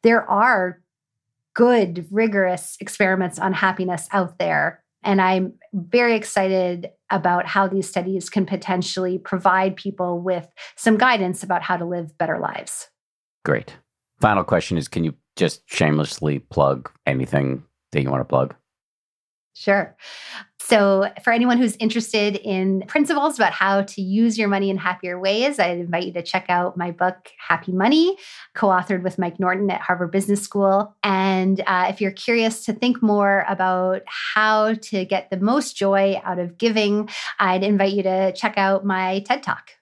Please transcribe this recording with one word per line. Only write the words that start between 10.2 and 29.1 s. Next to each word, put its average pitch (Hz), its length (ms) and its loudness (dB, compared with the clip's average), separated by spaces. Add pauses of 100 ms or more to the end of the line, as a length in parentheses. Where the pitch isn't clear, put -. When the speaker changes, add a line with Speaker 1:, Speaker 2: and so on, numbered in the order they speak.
Speaker 1:
some 220 220 2
guidance 208 460 2
about 180 180 -2
how 180 160 -2
to 170 80 -6
live 175 320 -8
better 170 220 -2
lives. - 500 -8 (560)
Speaker 2:
Great. - 300 -2 (460)
Final 101 240 4
question 87 320 0
is, 73 100 -4
can 85 160 -2
you 78 100 -2 (220)
just - 300 0
shamelessly 76 720 0
plug 69 500 0 (160)
anything 67 580 -2 (280)
that 73 100 0
you 65 80 -2
want 67 120 -2
to 64 40 -4
plug? 65 300 0 (1000)
Speaker 1:
Sure. 196 420 0 (640)
So 196 540 4 (120)
for 233 100 2
anyone 240 240 4
who's 240 180 2
interested 220 600 0
in 190 500 -2
principles 294 500 0
about 202 140 2
how 294 300 2
to 196 200 -8
use 214 360 2
your 214 100 0
money 196 220 0
in 196 80 -2
happier 180 420 -6
ways, 226 400 0
I'd 175 180 0
invite 175 280 -4
you 180 80 -10
to 170 100 -6
check 185 240 -4
out 180 300 -2
my 175 140 -4
book, 185 460 -4
Happy 170 360 -2
Money, 311 440 4 (380)
co-authored 185 480 2
with 185 160 -4